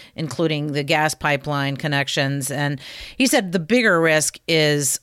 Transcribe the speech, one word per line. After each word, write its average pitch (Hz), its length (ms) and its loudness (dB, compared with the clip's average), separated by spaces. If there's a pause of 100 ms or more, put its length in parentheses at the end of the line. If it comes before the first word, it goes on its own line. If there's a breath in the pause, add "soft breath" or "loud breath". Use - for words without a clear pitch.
(180 loud breath)
including 151 560 -2
the 143 100 -2
gas 156 320 0
pipeline 143 640 -2
connections. 139 720 -2
And 143 300 -2 (360 loud breath)
he 254 80 2
said 214 280 0
the 190 60 0
bigger 202 420 4
risk 156 360 2 (120)
is 147 540 2